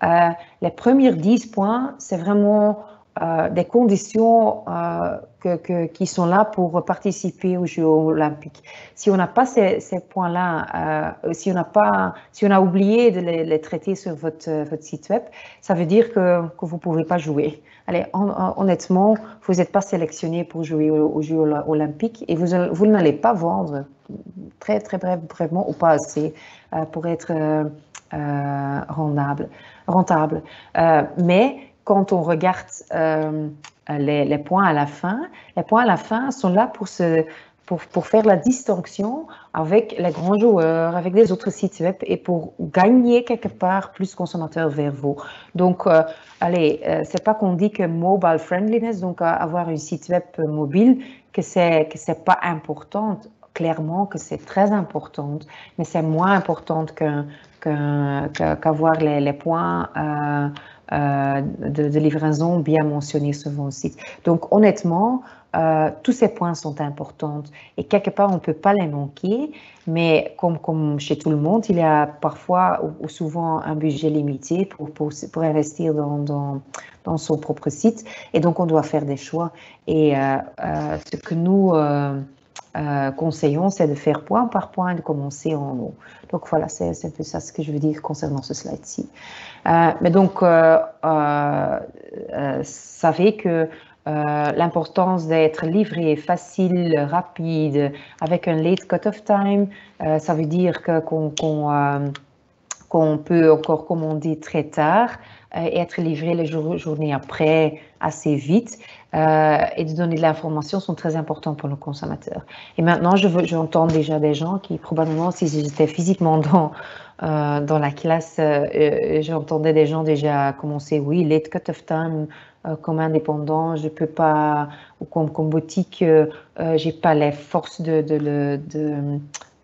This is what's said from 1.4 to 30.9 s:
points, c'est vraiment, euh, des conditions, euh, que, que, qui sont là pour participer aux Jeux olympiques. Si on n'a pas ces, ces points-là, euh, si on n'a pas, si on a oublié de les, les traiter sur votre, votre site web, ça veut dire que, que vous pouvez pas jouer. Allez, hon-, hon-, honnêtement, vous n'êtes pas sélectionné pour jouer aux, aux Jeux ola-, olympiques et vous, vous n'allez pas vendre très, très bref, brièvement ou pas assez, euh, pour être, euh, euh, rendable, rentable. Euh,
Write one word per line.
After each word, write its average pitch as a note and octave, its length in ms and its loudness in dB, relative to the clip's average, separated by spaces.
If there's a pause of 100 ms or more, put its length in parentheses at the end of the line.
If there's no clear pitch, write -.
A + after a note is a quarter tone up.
points, A3+ 520 -2
c'est - 180 -8
vraiment, G#3 680 2 (380)
euh, E3 280 0
des F3 160 -2
conditions, A3+ 1040 4
euh, E3+ 480 -4 (240)
que, F3+ 160 0
que, E3+ 300 -2
qui F3+ 200 -4
sont F3+ 180 0
là F#3+ 200 4
pour F3 400 0
participer F#3 720 -2
aux F3+ 80 -2
Jeux E3 180 -4
olympiques. D#3 800 2 (320)
Si - 160 0
on F#3+ 60 4
n'a F3+ 100 2
pas B3+ 180 2
ces, A3 360 2
ces F3+ 180 -8
points-là, E3+ 1300 -4
euh, E3 80 -2
si F#3+ 180 -4
on F3+ 40 0
n'a E3+ 100 -2
pas, G3 480 2 (180)
si - 140 -2
on G3+ 60 4
a F#3+ 100 8
oublié G3 500 4
de F3+ 80 -2
les, E3+ 240 -2
les D#3+ 160 0
traiter E3+ 360 -6
sur F3+ 200 -8
votre, D#3 540 -4
votre D#3 140 -8
site - 260 -12
web, A3+ 140 0 (360)
ça - 140 -2
veut E3+ 120 2
dire A3+ 280 4
que, F3+ 340 2
que D#3+ 180 -10
vous E3+ 120 -8
pouvez D#3+ 260 0
pas F3 140 0
jouer. D3+ 440 -2 (240)
Allez, F3 280 -4
hon-, G3+ 180 0
hon-, F#3 240 -2
honnêtement, F#3+ 600 2 (300)
vous F#3 100 0
n'êtes F3 180 0
pas G3 80 2
sélectionné E3 640 -4
pour E3 180 -8
jouer D#3 260 0
aux, D3+ 200 2
aux D#3 120 -2
Jeux D#3+ 180 -2
ola-, D3+ 280 0
olympiques D3+ 640 -2
et E3+ 60 -2
vous, E3+ 200 0 (160)
vous F3 140 2
n'allez F#3+ 260 6
pas A3+ 220 2
vendre E3+ 500 -2 (800)
très, G#3 180 -2
très G3+ 180 -6
bref, F3+ 300 -2
brièvement E3+ 420 -4
ou D#3+ 40 -4
pas E3 160 2
assez, D3+ 440 0 (400)
euh, D#3+ 120 -4
pour D#3+ 200 -8
être, E3+ 260 -4
euh, D#3 340 0 (480)
euh, C#3+ 720 -4
rendable, C#3+ 640 -4 (380)
rentable. E3 540 2 (360)
Euh, E3 260 6 (140)